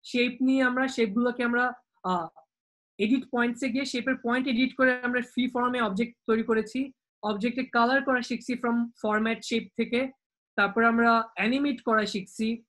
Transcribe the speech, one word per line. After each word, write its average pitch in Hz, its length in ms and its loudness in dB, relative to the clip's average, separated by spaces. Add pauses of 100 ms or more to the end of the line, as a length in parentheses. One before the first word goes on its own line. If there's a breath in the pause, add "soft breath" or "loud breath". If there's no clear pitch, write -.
শেপ 247 380 -2
নিয়ে 262 220 4
আমরা 254 240 0
শেপগুলোকে 240 560 0
আমরা, 240 300 0 (300)
আহ, 175 240 -2 (720)
এডিট 220 320 2
পয়েন্টসে 240 380 0
গিয়ে 262 160 -2
শেপের 254 300 -2
পয়েন্ট 254 320 -2
এডিট 254 300 0
করে 254 240 2
আমরা 247 200 -2
ফ্রি 247 280 -4
ফর্মে 247 320 0
অবজেক্ট 220 360 -2 (100)
তৈরি 226 160 2
করেছি। 226 480 -2 (320)
অবজেক্টে 226 400 -2
কালার 254 400 2
করা 254 180 0
শিখছি 240 320 -6
from 240 240 -2
format 226 580 -2
shape 226 320 -4 (100)
থেকে। 247 340 -2 (440)
তারপর 202 280 2
আমরা 226 520 4
অ্যানিমেট 254 460 0
করা 220 240 2
শিখছি। 220 640 -4